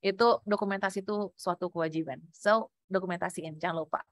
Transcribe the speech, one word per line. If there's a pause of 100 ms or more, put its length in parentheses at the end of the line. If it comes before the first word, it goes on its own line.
Itu
dokumentasi
itu
suatu
kewajiban. (120)
So, (200)
dokumentasiin,
jangan
lupa. (100)